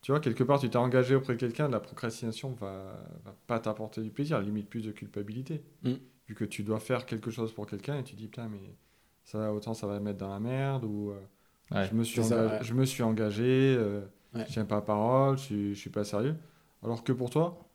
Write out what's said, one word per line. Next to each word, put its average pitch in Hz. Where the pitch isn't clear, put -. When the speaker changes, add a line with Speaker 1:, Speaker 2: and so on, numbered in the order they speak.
Speaker 1:
Tu -
vois, 151
quelque 127
part, 139
tu 127
t'es 120
engagé 123
auprès 135
de 113
quelqu'un, 127
la 113
procrastination 117
va, 95
va 101
pas 120
t'apporter 110
du 110
plaisir, 143
limite 104
plus 113
de 107
culpabilité. 107
Speaker 2:
Mm. 127
Speaker 1:
Vu 110
que 110
tu -
dois 110
faire -
quelque 113
chose 110
pour 104
quelqu'un 139
et 131
tu -
dis, « 110
Putain, 117
mais 98
ça, 107
autant 107
ça 110
va 101
me 101
mettre 101
dans 98
la 98
merde, 131
ou, 104
euh, 98
Speaker 3:
Ouais. 95
Speaker 1:
je 110
me 113
suis 117
Speaker 2:
C'est 110
ça, 117
Speaker 1:
engagé, 110
Speaker 2:
ouais. 110
Speaker 1:
je 117
me 131
suis 127
engagé, 110
euh, 104
Speaker 2:
Ouais. 117
Speaker 1:
je -
tiens 110
pas 104
parole, 127
je 131
suis, 101
je 98
suis -
pas 104
sérieux. » 120
Alors 117
que 135
pour 123
toi 170